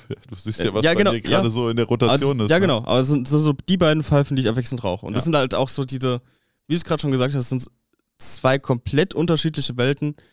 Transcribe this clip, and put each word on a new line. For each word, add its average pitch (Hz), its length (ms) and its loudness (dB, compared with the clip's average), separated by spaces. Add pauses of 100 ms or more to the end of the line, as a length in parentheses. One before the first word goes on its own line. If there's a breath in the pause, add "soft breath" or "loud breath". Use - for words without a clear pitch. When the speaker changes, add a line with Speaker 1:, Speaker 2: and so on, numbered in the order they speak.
Speaker 1:
du - 260 -12
siehst 104 260 -8
Speaker 2:
Äh, - 60 0
Speaker 1:
ja, 98 80 -2
was 110 100 0
Speaker 2:
ja, 165 100 4
Speaker 1:
bei 175 40 0
Speaker 2:
genau, 202 140 4
Speaker 1:
mir 117 80 -2
gerade 117 260 0
Speaker 2:
ja. 113 40 2
Speaker 1:
so 117 200 0
in 117 60 -2
der 117 100 2
Rotation 127 540 2
Speaker 2:
Also, 107 40 2
Speaker 1:
ist, 104 60 0
Speaker 2:
ja, 160 60 6
Speaker 1:
ne? 190 40 4
Speaker 2:
genau. 151 180 2
Aber 120 220 0
es 131 80 0
sind, 135 200 0
sind 147 100 2
so 151 140 2
die 180 240 0
beiden 156 260 2
Pfeifen, 143 340 2
die 131 60 0
ich 113 60 2
abwechselnd 120 340 -4
rauche. 90 240 -4
Und 98 80 -8
das - 80 0
Speaker 1:
Ja. - 40 -4
Speaker 2:
sind 160 100 2
halt 131 180 0
auch 131 140 0
so 139 160 -4
diese, 127 360 -2 (460)
wie 151 80 -2
du - 20 0
es 170 80 -2
gerade 160 160 -2
schon 143 120 0
gesagt 131 220 0
hast, 127 160 -2
sind 127 140 -4 (540)
zwei - 400 0
komplett 135 540 -2
unterschiedliche 156 640 -2
Welten, 139 380 -2 (180 soft breath)